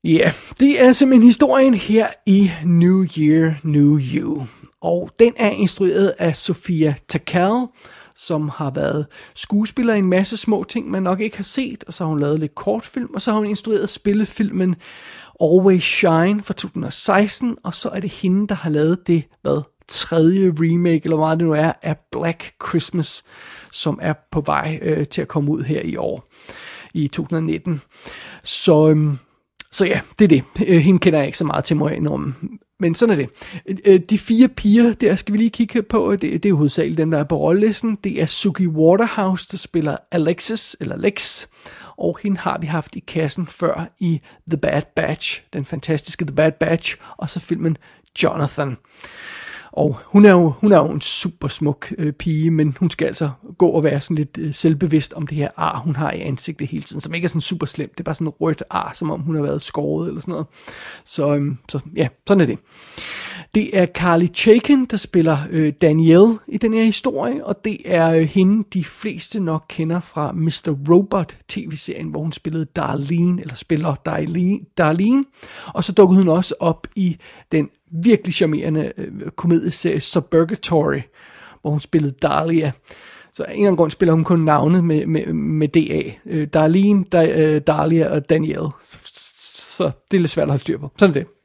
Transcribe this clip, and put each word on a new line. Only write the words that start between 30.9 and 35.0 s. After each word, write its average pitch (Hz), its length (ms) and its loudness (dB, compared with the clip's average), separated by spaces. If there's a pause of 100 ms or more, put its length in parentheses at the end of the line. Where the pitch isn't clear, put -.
kender 156 200 2
jeg 143 80 0
ikke - 120 -10
så 170 60 -2
meget 147 200 -2
til, 165 120 0
må 147 120 0
jeg - 80 -4
indrømme. 147 380 -4 (460)
Men 170 140 0
sådan 220 240 2
er 131 80 -2
det. - 40 -16 (560)
Øh, 190 140 8 (100)
de 214 80 2
fire 233 300 4
piger, 233 440 4
der 208 240 2